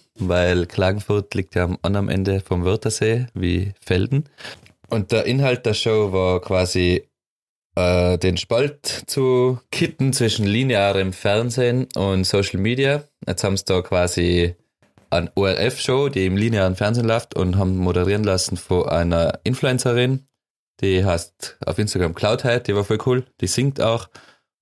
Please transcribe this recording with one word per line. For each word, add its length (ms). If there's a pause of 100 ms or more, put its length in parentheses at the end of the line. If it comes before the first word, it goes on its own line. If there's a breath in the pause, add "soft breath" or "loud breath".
(180)
weil 500
Klagenfurt 680
liegt 200
ja 100
am 160
anderen 260
Ende 320
vom 240
Wörthersee 680
wie 400 (120)
Velden. 440 (600 loud breath)
Und 220
der 140
Inhalt 400
der 80
Show 400
war 260
quasi, 680 (680)
äh, 420
den 200
Spalt 480 (220)
zu 520 (120)
kitten 420
zwischen 320
linearem 640
Fernsehen 840
und 300
Social 340
Media. 440 (240)
Jetzt 160
haben 140
sie 80
da 160
quasi 720 (540)
eine 260
O-R-F-Show, 720
die 160
im 120
linearen 380
Fernsehen 320
läuft, 280
und 220
haben 200
moderieren 460
lassen 340
von 320
einer 540
Influencerin, 840 (540)
die 240
heißt 600
auf 140
Instagram 360
Cloudhead, 520
die 80
war 80
voll 220
cool, 200 (140)
die 80
singt 340
auch. 280 (520 loud breath)